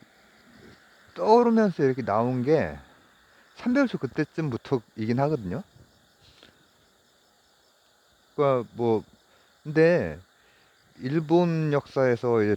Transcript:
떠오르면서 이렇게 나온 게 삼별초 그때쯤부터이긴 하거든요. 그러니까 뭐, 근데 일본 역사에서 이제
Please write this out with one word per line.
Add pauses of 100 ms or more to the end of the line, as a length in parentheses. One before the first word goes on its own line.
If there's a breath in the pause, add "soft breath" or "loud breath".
(1160)
떠오르면서
이렇게
나온
게 (800 soft breath)
삼별초
그때쯤부터이긴
하거든요. (2750 soft breath)
그러니까
뭐, (600 soft breath)
근데 (800 soft breath)
일본
역사에서
이제